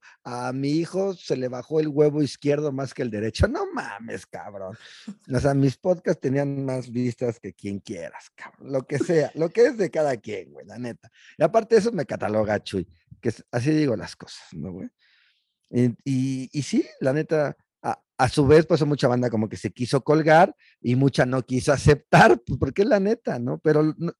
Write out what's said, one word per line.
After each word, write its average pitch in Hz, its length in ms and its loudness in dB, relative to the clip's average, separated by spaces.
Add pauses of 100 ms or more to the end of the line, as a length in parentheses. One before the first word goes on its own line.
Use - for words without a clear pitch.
(240)
a 123 300 -8
mi 139 160 -4
hijo 175 440 -2
se 165 220 -6
le 127 140 -4
bajó 127 320 -4
el 156 80 -2
huevo 147 340 2
izquierdo 143 480 -2
más 135 220 -8
que - 80 -8
el 123 100 -4
derecho. 110 380 0
No 381 240 -4
mames, 107 540 -12
cabrón. 98 500 -14 (560)
O 123 80 0
sea, 139 120 2
mis 139 220 2
podcasts 180 460 -2
tenían 139 420 -2
más 131 260 -6
vistas 120 480 -4
que 98 160 -16
quien 101 260 -8
quieras, 85 540 -14
cabrón. - 380 -18
Lo 131 160 -4
que 147 120 -4
sea, 156 360 0
lo 160 140 -2
que 226 160 4
es 269 120 0
de 175 140 -2
cada 151 240 0
quien, 92 380 -10
güey, 67 140 -20
la 101 120 -18
neta. 120 320 -12 (260)
Y 147 60 0
aparte 220 320 2
eso 220 160 2
me 165 140 -4
cataloga, 107 580 -2
Chuy, 92 240 -6 (320)
que - 80 -6
es, - 240 -4
así 123 200 -2
digo 147 260 0
las 82 180 -12
cosas, - 380 -20
¿no, 87 180 -10
güey? 92 180 -12 (800)
Y, 120 180 2 (180)
y, 131 480 -2
y 143 80 -4
sí, 233 260 -2 (140)
la 131 100 0
neta, 151 460 -2 (240)
a, - 200 -6 (160)
a 127 120 4
su 147 160 2
vez, 156 200 8
pues, 156 200 2
mucha 147 220 0
banda 123 220 0
como 110 180 0
que - 80 -12
se 98 160 -6
quiso 127 320 -2
colgar 156 500 6 (280)
y 123 160 0
mucha 135 280 2
no 127 200 0
quiso 127 260 0
aceptar, 151 720 4
pues, - 140 -6
porque 151 220 0
es 208 80 2
la 208 100 4
neta, 196 400 -2
¿no? 139 200 -4
Pero 156 380 2
no, 165 220 -4